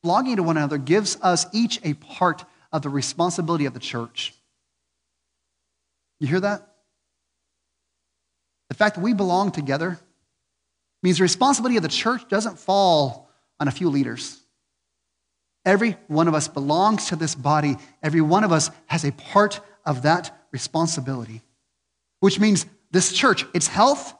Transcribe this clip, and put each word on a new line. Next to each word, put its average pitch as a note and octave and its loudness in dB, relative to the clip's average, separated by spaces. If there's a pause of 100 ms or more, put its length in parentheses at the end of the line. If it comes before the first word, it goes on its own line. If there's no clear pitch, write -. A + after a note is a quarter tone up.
Belonging A3+ 0
to F#3+ 0
one E3 0
another D3 -2
gives F3 0
us F3+ 2
each A3+ -2
a D3+ -2
part - -4 (300)
of D#3 -2
the D3 -6
responsibility D#3+ -2
of B2+ -4
the B2 -14
church. - -8 (1900)
You D3+ -4
hear E3+ 0
that? G3+ -6 (1900)
The C#3+ -8
fact G#3 2
that E3+ -8
we A3+ 0
belong F#3+ 0
together D#3 -4 (1000)
means F3+ 2
the F#3 4
responsibility A#3+ 2
of F3+ 0
the D#3 -4
church - -4
doesn't G3+ -4
fall E3+ 2 (320)
on C#3+ 0
a C3+ 0
few F3 -2
leaders. B2+ -4 (1300)
Every G3+ 2 (100)
one D#3+ 2
of D#3 2
us D3+ -2
belongs F3 0
to F3+ -4
this D#3+ -4
body. C#3+ 0 (280)
Every D#3 2
one F3 4
of G3 2
us - 2 (160)
has - -4
a C#3+ -2
part - 0 (220)
of B2+ -4
that F3 0
responsibility, C3 -6 (800)
which G3 4
means G#3 2 (240)
this F3+ 2
church, - 2 (100)
its - 0
health B3+ 2